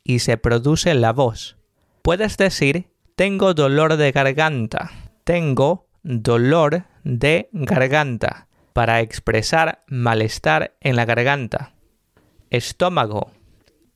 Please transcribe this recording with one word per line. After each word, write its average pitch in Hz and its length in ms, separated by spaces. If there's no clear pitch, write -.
y 123 140
se 117 180
produce 143 560
la 117 180
voz. 120 460
Puedes 185 360
decir, 170 560
"Tengo 190 360
dolor 156 440
de 143 160
garganta". 135 760
Tengo 160 600
dolor 131 800
de 139 480
garganta, 139 960
para 117 300
expresar 113 840
malestar 120 920
en 131 160
la 120 80
garganta. 120 680
Estómago, 123 840